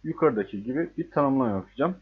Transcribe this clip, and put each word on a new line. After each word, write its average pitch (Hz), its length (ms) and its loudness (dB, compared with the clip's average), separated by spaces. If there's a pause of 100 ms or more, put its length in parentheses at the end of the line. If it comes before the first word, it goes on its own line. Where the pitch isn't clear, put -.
Yukarıdaki 110 600 0
gibi 143 340 -4
bir 165 140 -6
tanımlama 135 380 2
yapacağım. 127 520 -2